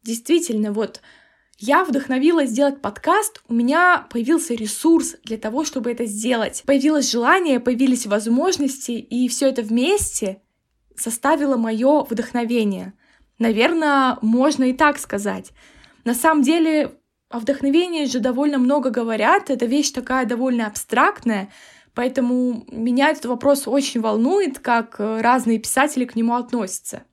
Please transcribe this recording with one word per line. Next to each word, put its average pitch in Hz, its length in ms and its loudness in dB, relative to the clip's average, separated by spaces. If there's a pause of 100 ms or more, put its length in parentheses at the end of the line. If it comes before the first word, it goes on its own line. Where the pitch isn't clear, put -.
Действительно, 226 680 -2
вот 208 300 -6 (560)
я 285 260 2
вдохновилась 277 680 0
сделать 277 300 0
подкаст, 359 680 -2
у 233 40 -2
меня 302 560 2
появился 240 440 0
ресурс 233 720 0
для 220 120 -8
того, 233 280 -4
чтобы 247 260 -6
это 240 140 -4
сделать. 220 600 -4
Появилось 285 460 2
желание, 277 480 2
появились 247 460 0
возможности, 240 840 0
и 240 360 -2
всё 269 200 0
это 262 140 0
вместе 226 800 -2 (540)
составило 277 640 0
моё 233 520 2
вдохновение. 220 840 -2 (460)
Наверно, 262 800 2
можно 254 440 2
и 254 80 2
так 294 260 2
сказать. 202 520 -6 (540)
На 233 80 0
самом 302 300 4
деле, 311 480 2 (380)
о 233 100 -8
вдохновении 285 680 0
же 247 140 -2
довольно 262 380 0
много 262 320 2
говорят, 233 640 0
эта 247 160 -2
вещь 285 240 0
такая 254 340 -4
довольно 240 400 -2
абстрактная, 220 840 -2 (440)
поэтому 247 800 -2
меня 247 380 0
этот 302 160 -4
вопрос 269 420 0
очень 269 340 -2
волнует, 262 560 0
как, 233 400 -2
э, 220 240 -4
разные 233 380 2
писатели 262 460 0
к - 100 -14
нему 233 180 0
относятся. 240 800 -6